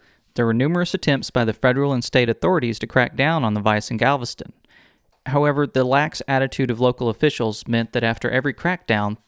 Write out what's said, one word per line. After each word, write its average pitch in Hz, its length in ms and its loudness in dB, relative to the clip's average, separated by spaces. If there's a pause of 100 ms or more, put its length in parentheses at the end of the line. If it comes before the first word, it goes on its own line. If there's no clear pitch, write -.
(340)
There 120 120 0
were 113 80 2
numerous 165 400 0
attempts 143 360 0
by 120 160 0
the 110 80 0
federal 135 400 0
and 120 100 -2
state 123 240 2
authorities 127 520 0
to - 80 -6
crack - 280 0
down 151 280 0
on 107 100 2
the 104 80 -2
vice 107 300 0
in 117 60 -4
Galveston. 123 540 -2 (760)
However, 143 400 0
the 131 160 0
lax 139 440 0
attitude 135 440 0
of 113 100 -4
local 123 260 2
officials 113 600 -2
meant 117 260 0
that 117 100 -2
after 113 260 -2
every 127 240 0
crackdown, 107 640 -2 (100)